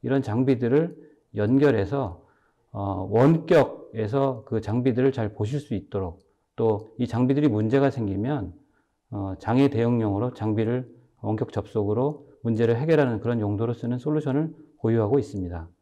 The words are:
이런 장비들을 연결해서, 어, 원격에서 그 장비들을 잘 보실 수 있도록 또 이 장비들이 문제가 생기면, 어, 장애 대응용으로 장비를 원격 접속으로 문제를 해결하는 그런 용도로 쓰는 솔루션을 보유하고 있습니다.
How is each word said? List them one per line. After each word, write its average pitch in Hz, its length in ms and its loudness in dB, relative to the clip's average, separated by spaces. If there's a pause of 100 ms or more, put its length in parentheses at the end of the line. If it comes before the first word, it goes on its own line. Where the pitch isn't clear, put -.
이런 131 200 0
장비들을 127 720 0 (400)
연결해서, 123 880 2 (480)
어, 98 400 -4
원격에서 135 1300 2
그 110 160 -4
장비들을 123 500 0
잘 113 220 -4
보실 117 260 -4
수 139 160 -8
있도록 95 440 -6 (360)
또 110 420 0
이 123 100 -2
장비들이 135 400 2
문제가 117 420 2
생기면, 104 640 -4 (580)
어, 98 280 -6
장애 135 300 2
대응용으로 117 640 0
장비를 113 580 -2 (300)
원격 110 300 -2
접속으로 113 760 -2 (140)
문제를 117 340 2
해결하는 139 460 2
그런 120 180 0
용도로 104 340 -2
쓰는 120 260 -4
솔루션을 151 540 -2 (260)
보유하고 113 380 2
있습니다. 87 520 -6 (120)